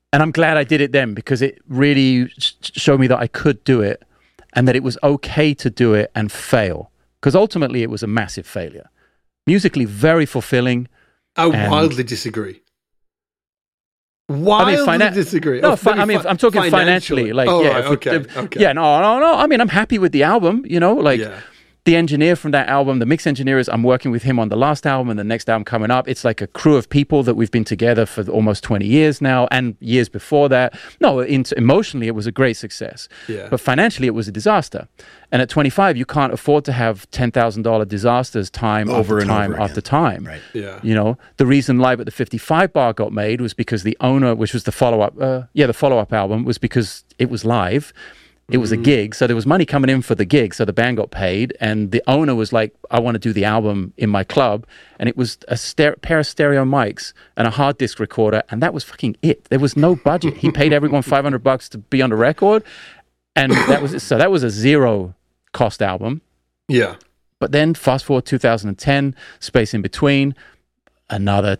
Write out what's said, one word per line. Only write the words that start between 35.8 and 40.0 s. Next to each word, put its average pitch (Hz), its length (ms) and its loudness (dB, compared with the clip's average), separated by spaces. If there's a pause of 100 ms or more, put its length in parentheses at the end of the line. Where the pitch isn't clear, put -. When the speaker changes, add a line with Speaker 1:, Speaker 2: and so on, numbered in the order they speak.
Speaker 1:
you 120 80 -4
can't 143 260 -2
afford 147 320 0
to 139 80 -4
have 113 380 -4
ten 120 200 -2
thousand 113 340 -2
dollar 113 200 0
disasters 107 640 -2
time 107 400 -2
Speaker 3:
Over 120 120 0
Speaker 1:
after 104 180 0
Speaker 3:
and 101 100 0
Speaker 1:
time 101 240 0
Speaker 3:
over - 80 -4
Speaker 1:
after 101 200 -4
Speaker 3:
again. - 20 -6
Speaker 1:
time. 123 420 -2